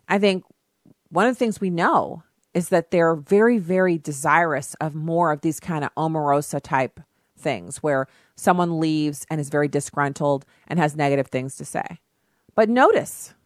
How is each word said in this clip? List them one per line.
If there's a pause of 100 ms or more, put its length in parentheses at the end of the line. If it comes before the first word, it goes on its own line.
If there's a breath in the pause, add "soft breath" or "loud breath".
I
think (640)
one
of
the
things
we
know (300)
is
that
they're
very,
very
desirous
of
more
of
these
kind
of
Omarosa
type (380)
things
where (300 soft breath)
someone
leaves
and
is
very
disgruntled (240 soft breath)
and
has
negative
things
to
say. (540)
But
notice, (120)